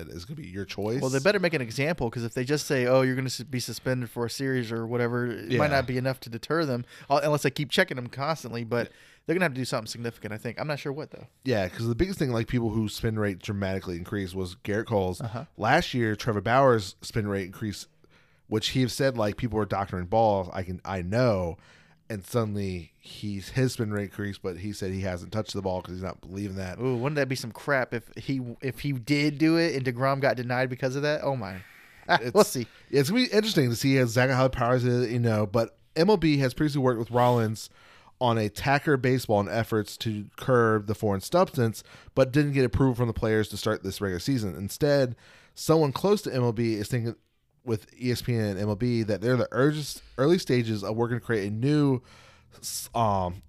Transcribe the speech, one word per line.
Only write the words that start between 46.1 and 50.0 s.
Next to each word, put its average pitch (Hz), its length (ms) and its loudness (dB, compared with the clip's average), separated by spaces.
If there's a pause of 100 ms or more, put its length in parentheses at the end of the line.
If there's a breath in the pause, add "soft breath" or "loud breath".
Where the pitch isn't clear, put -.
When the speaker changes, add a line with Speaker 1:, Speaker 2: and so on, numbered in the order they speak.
Speaker 1:
to - 100 -4
M 127 120 2
L 120 100 2
B 113 220 2
is 104 120 -4
thinking 117 280 -2 (500)
with 113 220 -4 (120)
E 123 120 0
S 117 100 -2
P 127 140 -2
N 113 100 2
and 98 140 -2
M 104 100 0
L 104 60 0
B 120 260 0
that 101 200 0
they're 123 140 4
the 117 160 2
urgest, 147 520 0 (160)